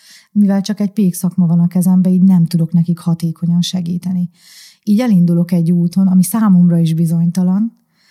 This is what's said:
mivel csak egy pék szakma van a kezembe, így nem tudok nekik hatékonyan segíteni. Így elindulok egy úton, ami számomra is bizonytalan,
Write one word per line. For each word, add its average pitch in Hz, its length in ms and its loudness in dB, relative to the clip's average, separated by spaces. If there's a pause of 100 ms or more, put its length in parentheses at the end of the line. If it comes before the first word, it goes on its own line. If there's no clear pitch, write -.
(320)
mivel 196 300 0
csak 196 180 -6
egy 202 120 -4
pék 185 220 0
szakma 180 320 -2
van 170 140 2
a 170 80 2
kezembe, 185 420 0
így 185 120 2
nem 185 240 4
tudok 165 260 -2
nekik 170 280 0
hatékonyan 170 640 -4
segíteni. 175 680 -6 (540)
Így 208 160 0
elindulok 175 520 0
egy 170 200 0
úton, 175 360 0
ami 185 160 4
számomra 180 540 2
is 165 160 0
bizonytalan, 175 840 -2 (340)